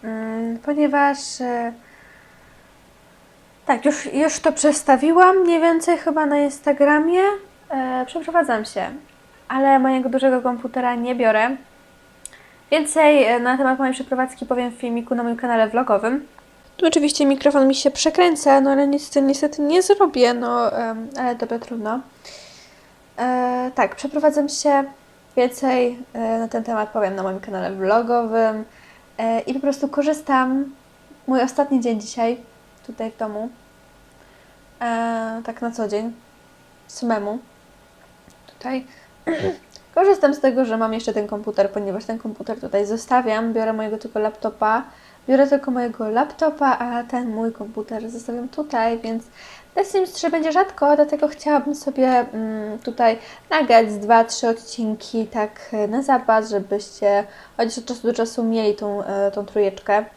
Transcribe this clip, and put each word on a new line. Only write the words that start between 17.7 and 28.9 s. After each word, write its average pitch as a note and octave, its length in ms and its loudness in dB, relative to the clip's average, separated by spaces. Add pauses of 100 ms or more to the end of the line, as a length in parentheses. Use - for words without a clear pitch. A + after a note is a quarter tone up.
się C4+ 160 0
przekręca, D#4 680 4
no C4+ 100 2
ale C#4 160 2
nic C#4+ 200 -2
z - 20 -16
tym C#4 180 2
niestety D4 340 0
nie D#4 200 4
zrobię, E4 520 4
no, A#3+ 440 0
em, A3+ 300 -4 (120)
ale B3 160 -2
dobra, A#3 240 -6
trudno. A#3 400 -6 (1160)
E, B3 580 -2
tak, C#4 200 0
przeprowadzam D4 540 0
się, C#4+ 340 2 (540)
więcej, B3 640 0 (140)
e, A3+ 260 -2
na A3+ 80 -4
ten A3+ 160 -4
temat A3 260 -4
powiem G3 260 -2
na F#3+ 80 -6
moim F#3+ 160 -4
kanale F#3 320 -6
vlogowym. A3 960 0 (520)